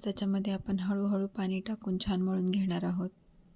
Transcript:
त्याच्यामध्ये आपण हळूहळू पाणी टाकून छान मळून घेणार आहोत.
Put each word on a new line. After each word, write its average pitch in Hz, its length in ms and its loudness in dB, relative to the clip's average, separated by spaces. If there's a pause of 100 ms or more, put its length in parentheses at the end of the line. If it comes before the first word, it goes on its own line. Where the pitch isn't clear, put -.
त्याच्यामध्ये 196 480 0
आपण 196 260 0
हळूहळू 196 480 2
पाणी 190 340 -2
टाकून 196 460 -2
छान 185 160 2
मळून 185 280 2
घेणार 185 340 2
आहोत. 180 260 -2 (460)